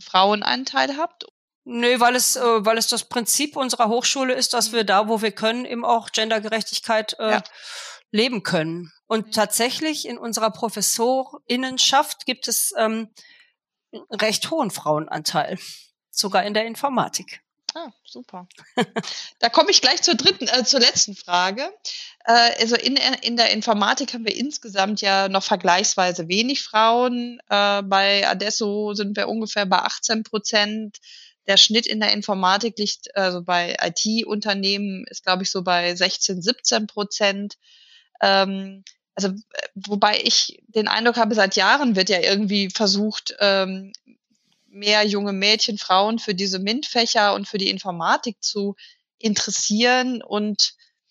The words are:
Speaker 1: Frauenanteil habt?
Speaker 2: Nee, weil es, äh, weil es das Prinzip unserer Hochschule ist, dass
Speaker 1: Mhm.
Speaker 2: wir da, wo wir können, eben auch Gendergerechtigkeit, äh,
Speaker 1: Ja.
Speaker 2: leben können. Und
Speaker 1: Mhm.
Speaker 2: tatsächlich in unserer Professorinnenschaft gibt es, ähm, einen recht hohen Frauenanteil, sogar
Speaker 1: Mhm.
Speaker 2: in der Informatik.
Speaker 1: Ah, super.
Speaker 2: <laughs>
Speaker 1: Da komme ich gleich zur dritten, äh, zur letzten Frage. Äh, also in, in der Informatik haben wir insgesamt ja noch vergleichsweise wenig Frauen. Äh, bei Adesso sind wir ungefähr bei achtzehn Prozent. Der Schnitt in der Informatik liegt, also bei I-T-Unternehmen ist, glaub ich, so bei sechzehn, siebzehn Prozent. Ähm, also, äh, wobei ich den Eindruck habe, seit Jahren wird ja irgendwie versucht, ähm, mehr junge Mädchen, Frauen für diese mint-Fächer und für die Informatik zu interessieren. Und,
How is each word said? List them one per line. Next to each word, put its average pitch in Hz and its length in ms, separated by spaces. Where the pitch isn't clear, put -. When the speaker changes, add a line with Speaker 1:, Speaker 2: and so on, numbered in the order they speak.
Speaker 1:
Frauenanteil 247 960
habt? 330 300
Speaker 2:
Nee, 240 340
weil 240 160
es, 247 220
äh, 247 60
weil 226 340
es 226 120
das - 160
Prinzip 277 520
unserer 247 320
Hochschule 254 460
ist, 254 180
dass 226 180
Speaker 1:
Mhm. 233 60
Speaker 2:
wir 226 80
da, 202 240
wo 220 140
wir 220 100
können, 233 320
eben 240 200
auch 233 260
Gendergerechtigkeit, 220 1080
äh, 220 140
Speaker 1:
Ja. - 100
Speaker 2:
leben 226 320
können. 165 500
Und 220 220
Speaker 1:
Mhm. 214 40
Speaker 2:
tatsächlich 254 720
in 240 120
unserer 226 320
Professorinnenschaft 254 1800
gibt - 220
es, - 280
ähm, 220 340
einen - 120
recht 220 300
hohen 294 200
Frauenanteil, 156 880
sogar 196 320
Speaker 1:
Mhm. 208 60
Speaker 2:
in 208 60
der 220 120
Informatik. 226 720
Speaker 1:
Ah, 311 140
super. 185 420
Speaker 2:
<laughs> - 640
Speaker 1:
Da 233 80
komme 330 240
ich - 80
gleich 277 200
zur 349 140
dritten, 277 320
äh, 247 180
zur 277 140
letzten 233 380
Frage. 196 560
Äh, 233 360
also 233 160
in, 254 200
in 254 400
der 233 140
Informatik 220 640
haben 226 100
wir 214 120
insgesamt 208 640
ja 196 280
noch 190 140
vergleichsweise 180 840
wenig 233 340
Frauen. 240 840
Äh, 202 340
bei 196 460
Adesso 208 680
sind 202 220
wir 202 120
ungefähr 214 380
bei 185 120
achtzehn - 440
Prozent. 214 760
Der 196 80
Schnitt 220 320
in 214 100
der 208 140
Informatik 202 640
liegt, - 380
also 180 260
bei 175 400
I-T-Unternehmen 202 1300
ist, - 160
glaub 185 180
ich, 190 80
so 190 120
bei 175 340
sechzehn, 185 460
siebzehn 220 440
Prozent. 202 720
Ähm, 196 640
also, 196 140
äh, - 440
wobei 202 480
ich - 460
den 214 180
Eindruck 226 300
habe, 226 180
seit 196 220
Jahren 226 400
wird 190 120
ja 185 120
irgendwie 196 500
versucht, 208 720
ähm, 190 520
mehr 208 300
junge 202 260
Mädchen, 208 460
Frauen 208 400
für 208 160
diese 190 240
mint-Fächer 226 760
und 202 120
für 214 120
die 196 120
Informatik 190 720
zu 202 320
interessieren. 240 1000
Und, 208 540